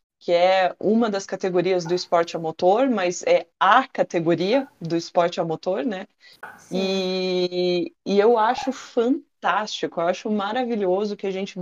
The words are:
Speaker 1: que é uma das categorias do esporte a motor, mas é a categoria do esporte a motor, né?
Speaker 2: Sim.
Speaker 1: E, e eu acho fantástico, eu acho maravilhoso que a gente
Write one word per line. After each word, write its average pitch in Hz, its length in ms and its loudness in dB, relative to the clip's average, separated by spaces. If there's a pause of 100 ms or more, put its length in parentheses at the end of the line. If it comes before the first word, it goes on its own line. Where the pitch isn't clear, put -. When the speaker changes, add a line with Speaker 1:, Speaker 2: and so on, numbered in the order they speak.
(180)
Speaker 1:
que - 140 -4
é 180 480 4
uma 220 300 2
das 196 160 -4
categorias 180 600 0
do 170 80 -2
esporte 170 440 0
a - 20 -8
motor, 185 500 2
mas 185 340 -2
é 175 220 2 (140)
a 220 260 6
categoria 180 800 0 (140)
do 170 160 -6
esporte 175 460 -2
a - 20 0
motor, 185 400 -4
né? 202 240 -6 (500)
Speaker 2:
Sim. - 200 -8
Speaker 1:
E, 185 1160 -2 (120)
e 196 120 0
eu 240 200 6
acho 240 340 0
fantástico, 214 1300 -2
eu 170 80 0
acho 196 240 -2
maravilhoso 208 840 -2
que 196 100 -6
a 190 40 -4
gente 190 300 -8